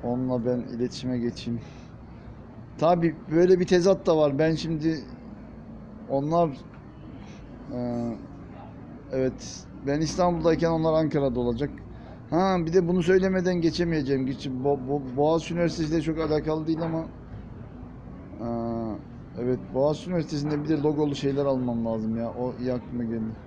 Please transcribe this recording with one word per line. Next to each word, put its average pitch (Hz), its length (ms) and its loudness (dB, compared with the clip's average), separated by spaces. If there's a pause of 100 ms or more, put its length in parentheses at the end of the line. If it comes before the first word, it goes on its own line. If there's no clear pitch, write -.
Onunla 123 420 0
ben 123 300 -2
iletişime 123 420 -2
geçeyim. 117 420 -4 (1160)
Tabii 165 360 4 (160)
böyle 180 300 8
bir 180 60 2
tezat 190 400 6
da 165 100 6
var. 147 220 6
Ben 160 160 4
şimdi 160 460 0 (1080)
onlar, 151 400 2 (1200)
e, 120 340 -2 (1040)
evet, - 540 -2 (200)
ben 147 140 2
İstanbul'dayken 165 680 2
onlar 160 220 2
Ankara'da 139 480 2
olacak. 120 300 0 (600)
Ha, 185 260 4 (100)
bir 165 60 -2
de 175 160 6
bunu 180 140 4
söylemeden 185 520 4
geçemeyeceğim. 160 720 2
Geçi-, 135 240 -4
Bo-, 131 380 0
Bo-, 135 280 -2
Boğaziçi 156 380 2
Üniversitesi 165 400 2
ile 160 80 2
çok 156 160 -2
alakalı 156 480 0
değil 160 160 0
ama, 165 220 -2 (1400)
e, 113 60 -6 (920)
evet, 123 180 2 (160)
Boğaziçi 147 360 2
Üniversitesi'nde 151 540 0
bir 151 40 -4
de 151 140 2
logolu 147 320 2
şeyler 139 300 0
almam 123 420 2
lazım 113 300 0
ya. 113 140 -2
O 123 300 -4
iyi 123 120 0
aklıma 120 320 -4
geldi. 113 320 -2 (100)